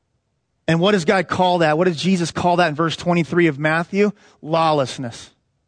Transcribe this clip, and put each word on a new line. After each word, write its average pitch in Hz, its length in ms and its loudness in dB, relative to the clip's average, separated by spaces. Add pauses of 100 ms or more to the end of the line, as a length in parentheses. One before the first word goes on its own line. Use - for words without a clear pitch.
(680)
And 165 140 0
what 196 120 4
does 185 120 0
God 190 240 0
call 180 300 2
that? 156 200 2
What 180 60 0
does 170 160 0
Jesus 170 300 0
call 175 260 0
that 175 120 2
in 151 60 -4
verse 156 220 -2
twenty-three 175 500 0
of 143 120 -2
Matthew? 170 520 0 (320)
Lawlessness. 147 880 -2 (380)